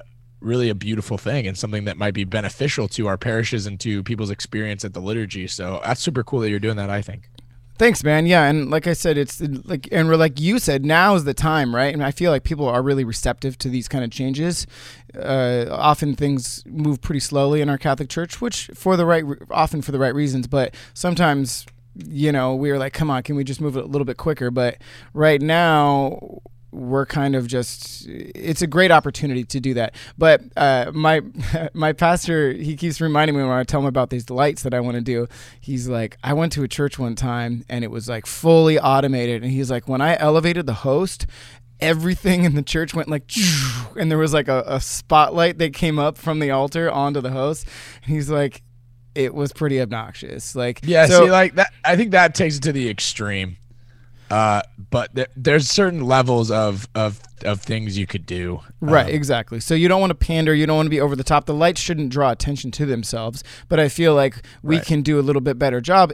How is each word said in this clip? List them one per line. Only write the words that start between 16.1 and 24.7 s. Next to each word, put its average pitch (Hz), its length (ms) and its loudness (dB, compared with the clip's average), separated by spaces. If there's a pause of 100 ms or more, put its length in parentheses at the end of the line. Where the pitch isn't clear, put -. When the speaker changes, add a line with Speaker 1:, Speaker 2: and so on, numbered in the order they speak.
Speaker 2:
things 139 520 -4
move 151 340 -2
pretty 147 180 -6
slowly 143 420 0
in 143 80 0
our 143 80 -2
Catholic 139 320 -2
Church, - 320 -8
which - 320 -6
for 185 240 0
the 175 80 2
right 165 200 4
re-, 143 120 -6 (140)
often 156 320 0
for - 80 -8
the 139 80 -2
right 127 140 2
reasons, 135 340 -2
but 131 260 -2 (200)
sometimes, 156 720 0 (420)
you 151 240 0
know, 131 240 0
we're 139 240 0
like, 135 140 -6
"Come 156 160 -2
on, 127 140 -2
can 151 120 -6
we 139 80 -2
just 131 180 -8
move 147 160 -4
it 131 60 -4
a - 40 -14
little 139 180 -2
bit 120 120 -6
quicker?" 123 320 -2
But 123 280 -2 (360)